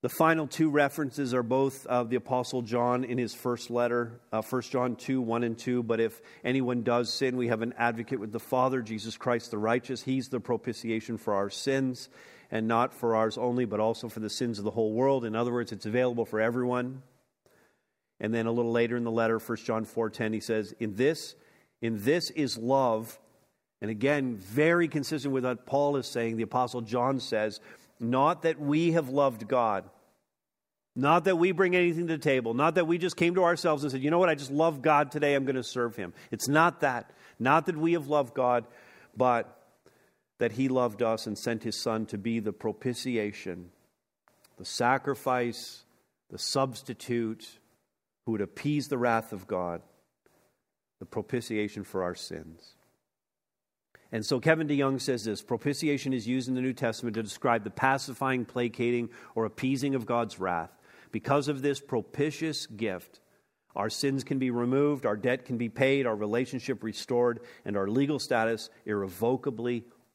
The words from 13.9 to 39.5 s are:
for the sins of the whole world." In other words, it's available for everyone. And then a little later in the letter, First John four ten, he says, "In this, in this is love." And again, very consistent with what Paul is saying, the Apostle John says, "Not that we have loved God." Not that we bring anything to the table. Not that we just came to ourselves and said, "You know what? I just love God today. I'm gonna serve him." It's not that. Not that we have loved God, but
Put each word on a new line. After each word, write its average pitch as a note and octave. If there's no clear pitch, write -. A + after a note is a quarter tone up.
for A2
the G#2+
sins A#2
of G2+
the G#2
whole A2
world." C3
In A2
other A#2+
words, A#2+
it's G#2
available A#2+
for G#2+
everyone. B2
And A2
then A2+
a A#2
little A#2
later A#2
in A#2+
the A#2
letter, A2+
First A2
John A2
four A2+
ten, A2
he A2
says, A2
"In G#2+
this, D3
in A2+
this D3
is A#2+
love." A#2
And G#2
again, B2+
very D3
consistent C#3
with C3
what B2
Paul C#3+
is B2+
saying, A#2
the A2+
Apostle B2
John B2
says, G#2+
"Not C3
that E3
we D3+
have D#3
loved C3
God." A2
Not D3+
that F#3
we F3+
bring F3+
anything F3
to D#3+
the C#3
table. B2+
Not D3+
that F3
we E3+
just F3
came F3
to F#3
ourselves E3
and D3
said, C3
"You D3
know E3+
what? F#3
I D#3+
just C#3
love D3+
God D3
today. D3
I'm C3+
gonna C3
serve A#2+
him." F#2
It's A#2
not D#3+
that. B2+
Not D3
that E3
we E3
have D3+
loved C#3+
God, B2
but A#2+